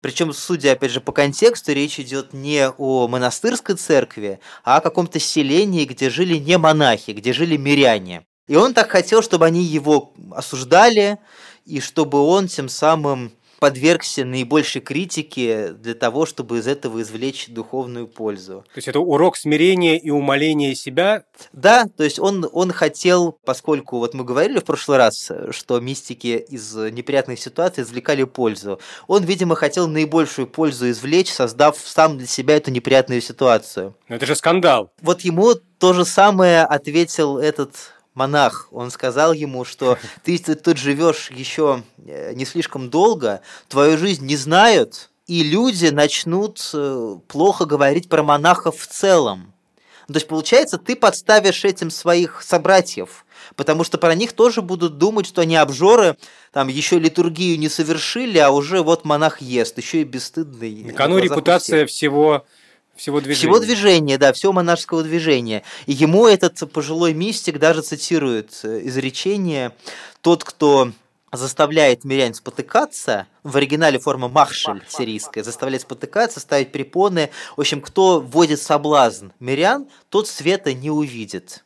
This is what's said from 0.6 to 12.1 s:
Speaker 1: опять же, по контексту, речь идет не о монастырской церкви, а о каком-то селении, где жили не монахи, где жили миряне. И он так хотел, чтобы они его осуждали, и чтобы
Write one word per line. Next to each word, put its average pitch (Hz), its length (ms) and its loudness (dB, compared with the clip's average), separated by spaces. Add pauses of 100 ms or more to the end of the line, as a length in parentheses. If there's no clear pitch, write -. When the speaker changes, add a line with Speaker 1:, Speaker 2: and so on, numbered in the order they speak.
Speaker 1:
опять 127 180 -2
же, 127 100 -6
по 135 100 -8
контексту, 147 640 0
речь 143 260 -4
идет 135 340 -10
не 139 440 0
о 131 300 0
монастырской 127 680 -4
церкви, 110 640 -2 (240)
а 131 140 4
о 156 40 4
каком-то 165 380 -2
селении, 160 680 0
где 127 240 -4
жили 165 280 -2
не 151 200 2
монахи, 151 540 2
где 104 220 -4
жили 165 240 0
миряне. 120 680 0 (220)
И 143 80 -2
он 233 180 4
так 226 160 2
хотел, 214 320 2
чтобы 180 240 2
они 165 180 2
его 151 500 0 (180)
осуждали, 202 880 2 (460)
и 147 140 -8
чтобы 143 400 -2